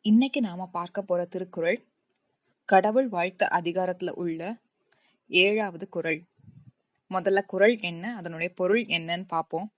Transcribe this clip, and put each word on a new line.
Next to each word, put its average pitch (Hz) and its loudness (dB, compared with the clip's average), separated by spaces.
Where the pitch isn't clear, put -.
இன்னைக்கு 247 4
நாம 185 -6
பார்க்க 180 -8
போற 175 -2
திருக்குறள் 180 -4
கடவுள் 214 4
வாழ்த்து 185 0
அதிகாரத்துல 180 -2
உள்ள 170 -6
ஏழாவது 196 2
குறள். 165 -4
முதல்ல 196 0
குறள் 202 2
என்ன, 180 -8
அதனுடைய 170 -8
பொருள் 196 0
என்னன்னு 170 -6
பார்ப்போம். 165 -6